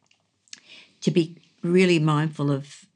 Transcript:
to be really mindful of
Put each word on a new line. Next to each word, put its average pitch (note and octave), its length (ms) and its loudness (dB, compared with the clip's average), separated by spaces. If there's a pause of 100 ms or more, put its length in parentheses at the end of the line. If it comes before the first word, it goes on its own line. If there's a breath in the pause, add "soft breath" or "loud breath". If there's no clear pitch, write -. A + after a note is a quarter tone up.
(1000 loud breath)
to F3 100 -4
be E3 260 -2 (260)
really F3+ 380 2
mindful D3+ 500 -2
of C#3 340 -8 (120)